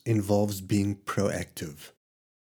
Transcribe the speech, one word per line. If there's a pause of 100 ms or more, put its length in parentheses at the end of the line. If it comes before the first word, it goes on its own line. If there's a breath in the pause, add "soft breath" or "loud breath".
involves
being
proactive. (600)